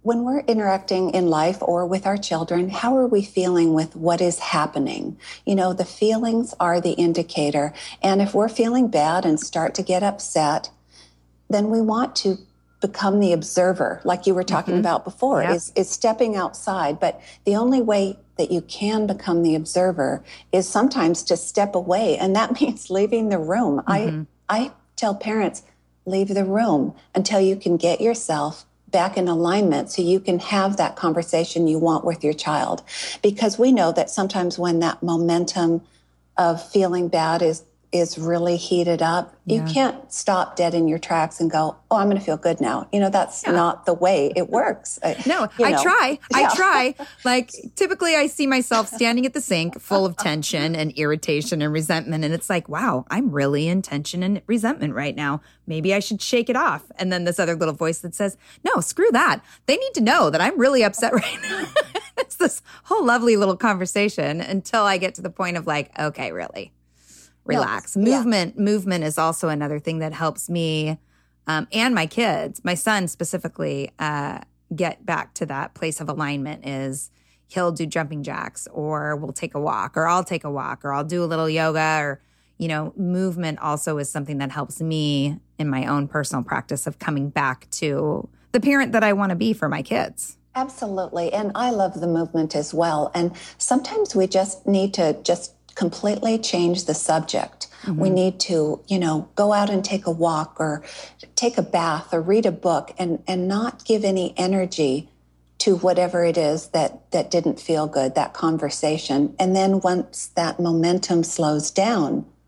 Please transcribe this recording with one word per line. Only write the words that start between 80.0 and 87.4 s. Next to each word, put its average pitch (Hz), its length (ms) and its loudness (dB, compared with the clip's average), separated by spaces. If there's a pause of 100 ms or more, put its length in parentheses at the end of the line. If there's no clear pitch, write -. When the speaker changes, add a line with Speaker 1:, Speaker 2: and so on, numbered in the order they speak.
Speaker 2:
I'll 175 160 2
take 170 200 -6
a 147 80 -6
walk, 131 320 -8
or 143 100 -4
I'll 143 120 -2
do 175 180 -2
a - 20 0
little 160 240 0
yoga, 156 520 2
or, 143 200 -6 (380)
you 165 80 -4
know, 156 300 -4
movement 180 640 -2
also 151 380 -2
is 143 140 -4
something 143 280 -6
that 139 120 -4
helps 147 300 -8
me 147 580 0 (180)
in 151 120 -2
my 131 180 -2
own 143 200 0
personal 143 360 -4
practice - 420 -6
of 151 140 -8
coming 143 300 -4
back 135 420 -2